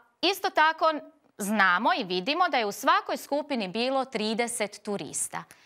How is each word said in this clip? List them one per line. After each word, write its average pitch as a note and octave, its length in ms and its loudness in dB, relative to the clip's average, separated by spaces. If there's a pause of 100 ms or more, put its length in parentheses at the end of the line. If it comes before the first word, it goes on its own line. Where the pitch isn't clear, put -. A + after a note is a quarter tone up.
(200)
isto G4 300 0
tako D#4+ 420 4 (460)
znamo G3+ 580 4
i B3 80 -4
vidimo B3 440 0
da C#4+ 80 0
je A3+ 100 0
u G3+ 60 -2
svakoj E4+ 440 0
skupini C#4+ 520 -4
bilo B3 360 -2
trideset A3+ 800 -4
turista. E3+ 600 -6 (220)